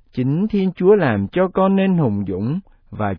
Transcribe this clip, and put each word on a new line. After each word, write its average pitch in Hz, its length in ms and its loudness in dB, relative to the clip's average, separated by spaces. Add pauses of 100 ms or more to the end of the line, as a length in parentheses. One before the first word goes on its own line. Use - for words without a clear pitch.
(120)
Chính 143 380 -2
Thiên 190 220 0
Chúa 185 220 4
làm 113 340 2
cho 180 200 0
con 190 280 0
nên 190 220 2
hùng 104 300 0
dũng 110 320 -4 (300)
và 104 280 -6